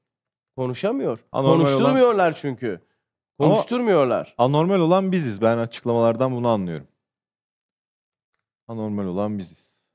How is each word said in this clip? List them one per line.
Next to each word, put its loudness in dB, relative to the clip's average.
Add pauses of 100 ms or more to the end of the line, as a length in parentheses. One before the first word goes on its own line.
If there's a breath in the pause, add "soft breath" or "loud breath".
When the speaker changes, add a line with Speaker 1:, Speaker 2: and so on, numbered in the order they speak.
(560)
Speaker 1:
Konuşamıyor. -6
Speaker 2:
Anormal 2
olan 4
Speaker 1:
Konuşturmuyorlar 2
çünkü. -8 (580)
Speaker 2:
Ama 4
Speaker 1:
Konuşturmuyorlar. 0
Speaker 2:
anormal 2
olan 2
biziz. -2
Ben 2
açıklamalardan 0
bunu -2
anlıyorum. -2 (1800)
Anormal -6
olan -4
biziz. -18 (120)